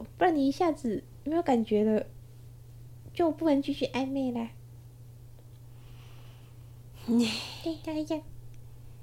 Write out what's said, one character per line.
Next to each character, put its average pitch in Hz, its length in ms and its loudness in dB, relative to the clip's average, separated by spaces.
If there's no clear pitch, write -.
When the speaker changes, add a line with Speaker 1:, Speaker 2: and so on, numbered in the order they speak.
Speaker 1:
不 339 60 2
然 359 120 8
你 269 120 6
一 277 40 4
下 339 200 4
子 233 320 0
没 302 120 0
有 339 80 4
感 240 200 6
觉 214 200 4
了， 214 240 4
就 339 160 6
不 320 180 2
能 285 140 8
继 277 100 0
续 277 160 0
暧 269 200 0
昧 269 240 0
啦。 233 180 -2
Speaker 2:
嗯。 233 140 6
Speaker 1:
对， 330 120 -2
大 311 80 -2
概 311 100 2
这 311 120 0
样。 302 80 -2